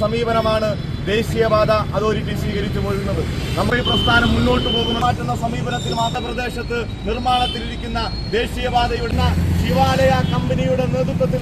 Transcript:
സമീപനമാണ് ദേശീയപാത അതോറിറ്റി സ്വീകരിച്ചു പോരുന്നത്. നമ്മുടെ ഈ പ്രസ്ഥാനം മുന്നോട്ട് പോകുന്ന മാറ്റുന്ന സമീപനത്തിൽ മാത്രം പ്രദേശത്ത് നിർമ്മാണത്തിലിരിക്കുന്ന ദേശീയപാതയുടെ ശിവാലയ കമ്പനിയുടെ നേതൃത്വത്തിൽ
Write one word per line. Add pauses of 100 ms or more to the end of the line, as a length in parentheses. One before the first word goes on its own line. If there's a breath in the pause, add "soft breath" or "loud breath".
സമീപനമാണ് (400)
ദേശീയപാത (240)
അതോറിറ്റി
സ്വീകരിച്ചു
പോരുന്നത്. (360)
നമ്മുടെ
ഈ
പ്രസ്ഥാനം
മുന്നോട്ട്
പോകുന്ന
മാറ്റുന്ന (100)
സമീപനത്തിൽ
മാത്രം
പ്രദേശത്ത് (280)
നിർമ്മാണത്തിലിരിക്കുന്ന (340)
ദേശീയപാതയുടെ (340)
ശിവാലയ (200)
കമ്പനിയുടെ
നേതൃത്വത്തിൽ